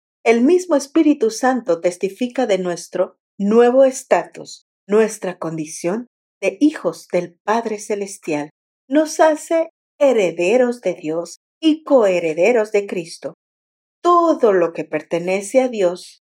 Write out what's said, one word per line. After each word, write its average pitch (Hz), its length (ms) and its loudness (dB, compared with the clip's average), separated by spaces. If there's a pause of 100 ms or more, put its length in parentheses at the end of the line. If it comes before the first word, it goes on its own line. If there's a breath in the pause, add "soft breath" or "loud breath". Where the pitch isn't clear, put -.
(240)
el 233 200 4
mismo 339 340 2
Espíritu 294 520 0
Santo 233 520 -2
testifica 202 640 -4
de 196 100 0
nuestro 180 600 -6 (200)
nuevo 240 460 4
estatus, 175 800 -2 (240)
nuestra 202 500 0
condición 165 720 -8 (340)
de 190 200 -2
hijos 285 500 0
del 175 320 -4
Padre 220 360 -2
Celestial. 196 720 -8 (380)
Nos 302 320 0
hace 320 520 0 (280)
herederos 233 800 2
de 185 140 -2
Dios 160 460 -8 (200)
y 320 240 0
coherederos 202 880 2
de 202 160 0
Cristo. 165 460 -12 (680)
Todo 330 540 4
lo 170 180 2
que 160 140 -8
pertenece 185 720 -4
a 262 80 2
Dios 185 560 -4 (140)